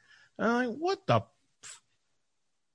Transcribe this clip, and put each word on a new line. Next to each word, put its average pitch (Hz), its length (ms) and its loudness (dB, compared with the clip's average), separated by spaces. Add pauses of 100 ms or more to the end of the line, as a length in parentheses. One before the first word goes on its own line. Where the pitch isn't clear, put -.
(360)
And 190 100 0
I'm 240 220 2
like, 240 100 -6
"What 370 280 -2
the 127 80 4 (480)
f-?" - 180 -20 (960)